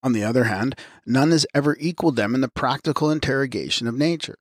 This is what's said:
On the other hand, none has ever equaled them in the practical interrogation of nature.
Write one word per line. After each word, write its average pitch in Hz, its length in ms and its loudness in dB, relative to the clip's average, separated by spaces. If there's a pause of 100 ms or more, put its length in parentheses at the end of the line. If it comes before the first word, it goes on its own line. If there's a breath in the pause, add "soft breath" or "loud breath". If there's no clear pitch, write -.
On 127 100 0
the 104 120 0
other 120 200 2
hand, 110 300 -2 (300 loud breath)
none 135 280 4
has 160 200 2
ever 143 280 2
equaled 160 360 0
them 110 180 0
in 131 60 0
the 127 80 0
practical 139 600 -2
interrogation 135 760 -2
of 117 80 -2
nature. 151 460 -2